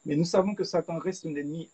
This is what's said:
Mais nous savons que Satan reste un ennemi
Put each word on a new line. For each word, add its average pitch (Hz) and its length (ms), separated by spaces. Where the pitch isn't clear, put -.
Mais 147 100
nous 165 100
savons 196 300
que 190 80
Satan 165 340
reste 185 300
un 151 80
ennemi 147 380